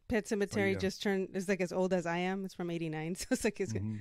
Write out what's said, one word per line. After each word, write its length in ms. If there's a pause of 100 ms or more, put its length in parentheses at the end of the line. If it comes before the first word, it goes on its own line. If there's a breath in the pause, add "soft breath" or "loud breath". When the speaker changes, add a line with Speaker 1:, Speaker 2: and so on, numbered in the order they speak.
Speaker 1:
Pet 220
Speaker 2:
So, 80
Speaker 1:
Sematary 360
Speaker 2:
yeah. 60
Speaker 1:
just 240
turned, 320
it's, 140
like, 120
as 120
old 200
as 140
I 120
am. 260
It's 100
from 160
eighty-nine, 440
<laughs> 20
so 140
it's 120
like, 180
it's, 120
Speaker 2:
Mm-hmm. 280